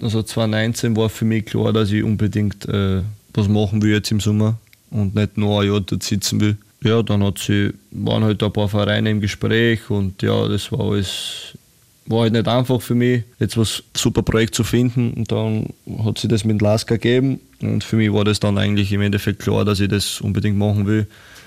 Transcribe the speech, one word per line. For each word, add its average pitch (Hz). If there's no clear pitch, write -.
also 110
zweitausendneunzehn 113
war 110
für -
mich 110
klar, 110
dass 107
ich 107
unbedingt, 104
äh, 98
was 107
machen 104
will 107
jetzt 104
im 107
Sommer 107
und 101
nicht 104
nur 104
ein 101
Jahr 101
dort 95
sitzen 104
will. 104
Ja, 113
dann 101
hat 101
sie, 101
waren 110
halt 107
ein 104
paar 104
Vereine 104
im 107
Gespräch 110
und 98
ja, 107
das 104
war -
alles, -
war 113
halt 113
nicht 113
einfach 123
für -
mich, 120
jetzt 110
was 110
super -
Projekt 110
zu 120
finden 117
und 113
dann 110
hat 107
sie 117
das 107
mit 107
lask 107
ergeben 127
und 107
für -
mich 107
war 104
das 104
dann 101
eigentlich 101
im 101
Endeffekt 101
klar, 104
dass 101
ich 98
das 98
unbedingt 101
machen 104
will, 107